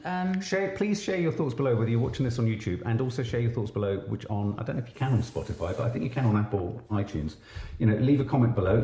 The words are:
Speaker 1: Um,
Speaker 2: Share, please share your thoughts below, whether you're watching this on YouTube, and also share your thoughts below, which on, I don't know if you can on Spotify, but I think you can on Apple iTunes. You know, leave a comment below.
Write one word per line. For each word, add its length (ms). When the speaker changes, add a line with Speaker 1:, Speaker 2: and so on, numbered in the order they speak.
Speaker 1:
Um, 380
Speaker 2:
Share, 340
please 260
share 240
your 60
thoughts 220
below, 240
whether 120
you're 180
watching 180
this 140
on 60
YouTube, 400
and 140
also 240
share 160
your 120
thoughts 200
below, 280
which 200
on, 300
I 40
don't 120
know 80
if 60
you 60
can 180
on 100
Spotify, 540
but 40
I 80
think 140
you 60
can 160
on 100
Apple 460
iTunes. 440
You 80
know, 80
leave 240
a 60
comment 280
below. 300